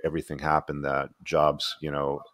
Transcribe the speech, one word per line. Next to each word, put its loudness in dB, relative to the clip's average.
everything -2
happen 0
that 0
Jobs, 2
you -6
know, -2